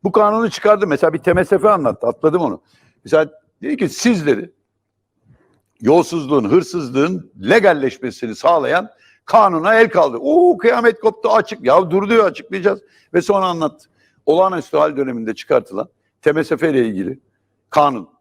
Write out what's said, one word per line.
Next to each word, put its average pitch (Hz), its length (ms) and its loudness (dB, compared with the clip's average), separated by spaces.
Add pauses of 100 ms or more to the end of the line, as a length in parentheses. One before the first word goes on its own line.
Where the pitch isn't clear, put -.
Bu 190 80 -2
kanunu 214 380 2
çıkardı. 208 380 0
Mesela 156 260 0
bir 156 60 -8
T 175 140 0
M 170 120 0
S 196 120 0
F 214 120 2
anlattı. 131 380 0
Atladım 160 340 0
onu. 117 200 -6 (420)
Mesela 156 280 0 (300)
dedi - 160 -6
ki 151 120 -2
"Siz," 196 360 -2
dedi, 107 260 -2 (1300)
"yolsuzluğun, 143 680 2
hırsızlığın 160 840 -2 (180)
legalleşmesini 135 880 0
sağlayan 160 540 0 (360)
kanuna 202 500 2
el 226 140 4
kaldı." 143 280 0
Oo, 320 400 2
kıyamet 233 420 0
koptu, 220 300 -2
açık. 220 360 -2
"Ya 160 260 2
dur," 196 180 0
diyor, 220 160 4
"açıklayacağız." 190 560 -4 (320)
Ve 170 80 2
sonra 196 240 0
anlattı. 165 440 -6 (360)
Olağanüstü 170 520 0
hal 151 200 0
döneminde 120 380 -6
çıkartılan 110 540 -4 (320)
T 151 100 2
M 151 120 -2
S 151 140 -4
F 156 120 -2
ile 127 180 0
ilgili 98 320 -8 (500)
kanun. 139 400 0 (120)